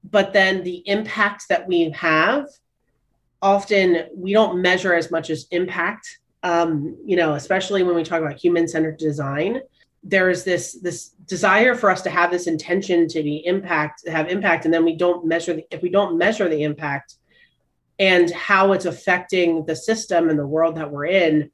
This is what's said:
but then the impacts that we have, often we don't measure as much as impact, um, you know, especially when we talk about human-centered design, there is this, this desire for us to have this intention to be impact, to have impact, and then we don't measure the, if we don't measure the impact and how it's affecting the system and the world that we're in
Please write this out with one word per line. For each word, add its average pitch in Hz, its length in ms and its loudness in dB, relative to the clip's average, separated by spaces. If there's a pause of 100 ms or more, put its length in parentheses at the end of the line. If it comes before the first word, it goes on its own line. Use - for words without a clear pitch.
but 196 240 2
then 190 300 2
the 180 140 -8 (100)
impacts 208 640 -2
that 180 180 0
we 170 240 0
have, 170 560 0 (960)
often 196 720 2
we 190 180 -6
don't 185 300 2
measure 180 320 2
as 165 160 -2
much 165 180 -4
as 156 220 -6
impact, 180 680 -4 (240)
um, 165 600 0
you 190 120 0
know, 160 180 2
especially 190 480 -2
when 175 140 2
we 165 80 0
talk 165 180 -2
about 143 160 -6
human-centered 170 580 0
design, 151 640 -4 (420)
there 185 280 2
is 180 140 -2
this, 175 360 -2
this 175 300 -8 (160)
desire 202 480 2
for 214 160 2
us 185 120 -2
to 175 80 -4
have 175 200 2
this 180 160 -2
intention 175 600 0
to 160 140 -4
be 147 240 -4
impact, 180 580 -2
to 170 60 -10
have 160 180 -2
impact, 180 360 0
and 165 100 2
then 165 100 4
we 165 120 0
don't 175 300 0
measure 170 280 -2
the, 156 160 -8
if 175 120 -8
we 180 80 -2
don't 185 280 0
measure 208 300 2
the 156 140 0
impact 147 540 -6 (840)
and 180 340 4
how 196 400 2
it's 185 120 0
affecting 180 840 0
the 156 100 -4
system 180 520 0
and 151 100 2
the 143 80 -4
world 160 300 0
that 147 140 -8
we're 143 160 -6
in 160 480 2